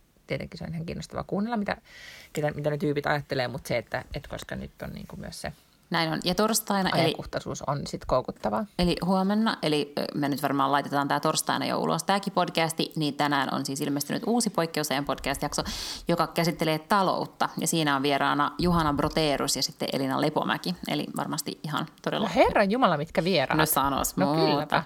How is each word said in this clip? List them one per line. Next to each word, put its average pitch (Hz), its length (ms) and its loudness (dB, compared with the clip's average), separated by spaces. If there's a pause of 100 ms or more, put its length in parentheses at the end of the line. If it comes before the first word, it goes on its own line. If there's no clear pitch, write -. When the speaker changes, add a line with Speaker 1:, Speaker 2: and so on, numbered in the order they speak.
(280)
Speaker 1:
tietenkin - 300 -6
se - 60 -12
on 165 100 -8
ihan 165 120 -6
kiinnostavaa - 380 -8
kuunnella, 220 340 -2
mitä, 202 200 -2 (560)
ketä, 151 180 0
mitä 147 180 -2
ne 147 80 0
tyypit 147 300 0
ajattelee, 143 400 0
mut 120 180 -8
se, 127 120 0
että, 123 260 -6 (100)
et 143 140 -8
koska - 280 -10
nyt - 260 -12
on - 120 -10
niinku - 220 -14
myös - 260 -12
se - 120 -8 (360)
Speaker 2:
Näin 165 240 0
on. 156 100 -4
Ja 175 120 0
torstaina, 208 580 2
eli 165 80 4
Speaker 1:
ajankohtaisuus - 600 -2
on 143 260 -4
sit - 180 -10
koukuttavaa. 208 600 -2 (140)
Speaker 2:
eli 175 160 4 (100)
huomenna, 196 560 2
eli, 151 380 0
ö, - 60 -2 (100)
me 139 140 0
nyt 139 140 -2
varmaan 139 280 2
laitetaan 143 360 2
tää 143 120 2
torstaina 143 460 0
jo 123 140 0
ulos, 165 240 2
tääkin 196 300 0
podcasti, 165 640 0
niin 147 180 0
tänään 143 400 0
on 135 120 -2
siis 139 160 -4
ilmestynyt 143 440 -2
uusi 233 240 2
Poikkeusajan 151 560 0
podcast-jakso, 143 580 -2 (440)
joka 170 200 2
käsittelee 165 520 2
taloutta. - 760 2
Ja - 100 -2
siinä 151 280 2
on 135 80 0
vieraana 143 540 2
Juhana 165 360 4
Broterus 147 600 2
ja 135 80 -2
sitten - 300 -4
Elina 135 280 0
Lepomäki. 151 540 0 (120)
Eli 147 180 -2 (120)
varmasti 143 460 -6
ihan 151 240 -4 (140)
todella 170 260 -2
Speaker 1:
No 165 80 -6
herran 233 360 6
jumala, 214 260 4
mitkä 160 260 -2
vieraat. 160 340 2
Speaker 2:
No 156 80 4
sanos 139 520 0
Speaker 1:
No - 80 4
Speaker 2:
muuta. 156 260 4
Speaker 1:
kylläpä. 151 340 0